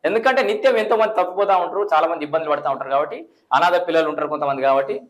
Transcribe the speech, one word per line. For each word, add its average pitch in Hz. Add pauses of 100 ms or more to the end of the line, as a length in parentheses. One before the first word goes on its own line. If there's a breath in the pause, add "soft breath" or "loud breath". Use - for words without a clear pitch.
ఎందుకంటే 226
నిత్యం 220
ఎంతో 214
మంది 220
తప్పిపోతా 185
ఉంటారు, 180
చాలా 156
మంది 160
ఇబ్బందులు 151
పడతా 147
ఉంటారు 131
కాబట్టి, 151 (280 soft breath)
అనాథ 175
పిల్లలు 160
ఉంటారు 151
కొంతమంది 143
కాబట్టి. 135